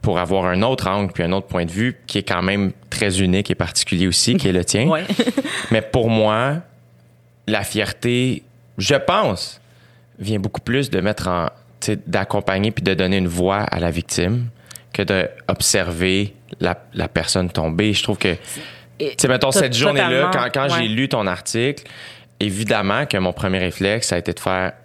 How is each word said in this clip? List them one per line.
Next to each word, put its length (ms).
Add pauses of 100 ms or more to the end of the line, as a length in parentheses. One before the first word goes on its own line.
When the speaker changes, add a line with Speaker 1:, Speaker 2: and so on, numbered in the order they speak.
Speaker 1:
pour 160
avoir 280
un 180
autre 240
angle, 260
puis 80
un 100
autre 160
point 180
de 60
vue 260 (100)
qui 120
est 40
quand 180
même 300 (180)
très 320
unique 300
et 40
particulier 520
aussi, 300
qui 100
est 60
le 120
tien. 220
Speaker 2:
Ouais. 160 (340)
<laughs> 340
Speaker 1:
Mais 120
pour 260
moi, 460 (920)
la 180
fierté, 760 (380)
je 160
pense, 680 (560)
vient 220
beaucoup 220
plus 280
de 120
mettre 260
en, 220 (320)
tu 120
sais, 140
d'accompagner 640
puis 120
de 120
donner 220
une 100
voix 300
à 220
la 120
victime 560 (460)
que 100
de 260 (180)
observer 880 (260)
la, 180 (160)
la 140
personne 440
tombée. 420
Je 80
trouve 160
que, 180 (640)
Speaker 2:
Et 100
Speaker 1:
tu 100
sais, 80
mettons, 240
Speaker 2:
to-, 80
Speaker 1:
cette 160
journée-là, 320 (200)
Speaker 2:
totalement, 40
Speaker 1:
quand, 180 (180)
quand 60
Speaker 2:
ouais. 80
Speaker 1:
j'ai 60
lu 220
ton 180
article, 560 (560)
évidemment 680
que 120
mon 160
premier 260
réflexe, 480
ça 80
a 40
été 140
de 60
faire 320 (140)